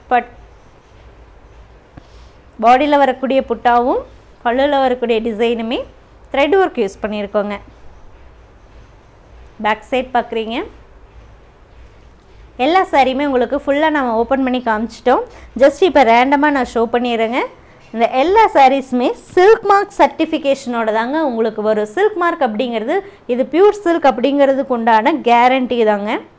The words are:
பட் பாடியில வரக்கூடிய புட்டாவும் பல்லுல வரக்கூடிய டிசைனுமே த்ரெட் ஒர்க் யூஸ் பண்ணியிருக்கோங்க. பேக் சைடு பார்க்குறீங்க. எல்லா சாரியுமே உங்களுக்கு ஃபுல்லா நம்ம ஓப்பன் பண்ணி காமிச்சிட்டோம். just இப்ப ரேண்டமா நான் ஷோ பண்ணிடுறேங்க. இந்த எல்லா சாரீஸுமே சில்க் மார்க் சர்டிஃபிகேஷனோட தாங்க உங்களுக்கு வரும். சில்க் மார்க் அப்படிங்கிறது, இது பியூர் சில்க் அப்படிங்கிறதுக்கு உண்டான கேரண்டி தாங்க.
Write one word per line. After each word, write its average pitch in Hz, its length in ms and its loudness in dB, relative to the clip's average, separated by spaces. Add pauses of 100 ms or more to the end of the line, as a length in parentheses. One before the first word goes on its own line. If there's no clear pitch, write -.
(100)
பட் 240 180 -2 (2250)
பாடியில 269 400 4
வரக்கூடிய 254 360 0 (100)
புட்டாவும் 240 520 0 (440)
பல்லுல 269 400 0
வரக்கூடிய 247 320 -2 (100)
டிசைனுமே 233 500 -4 (560)
த்ரெட் 294 280 0
ஒர்க் 349 220 -2
யூஸ் 196 200 -8
பண்ணியிருக்கோங்க. 208 540 -6 (2000)
பேக் 214 260 -4
சைடு 254 260 -4
பார்க்குறீங்க. 226 400 -6 (2000)
எல்லா 370 140 2 (120)
சாரியுமே 262 360 0
உங்களுக்கு 254 360 -2
ஃபுல்லா 294 320 0
நம்ம 247 260 -2
ஓப்பன் 269 240 -2
பண்ணி 247 220 -4
காமிச்சிட்டோம். 233 540 -2 (400)
just 294 180 4 (100)
இப்ப 277 200 6
ரேண்டமா 277 460 2
நான் 247 180 -4
ஷோ 226 80 0 (120)
பண்ணிடுறேங்க. 240 460 -2 (520)
இந்த 226 120 0 (160)
எல்லா 392 220 4 (120)
சாரீஸுமே 269 540 2 (240)
சில்க் 415 360 6
மார்க் 403 300 0
சர்டிஃபிகேஷனோட 277 1000 -2
தாங்க 247 200 -4 (120)
உங்களுக்கு 220 380 -4
வரும். 214 280 -2
சில்க் 415 260 0
மார்க் 330 260 -2
அப்படிங்கிறது, 233 480 -4 (380)
இது 247 100 0 (100)
பியூர் 403 320 4
சில்க் 330 260 2
அப்படிங்கிறதுக்கு 269 680 0
உண்டான 233 360 2 (160)
கேரண்டி 247 480 2 (140)
தாங்க. 208 200 -4 (280)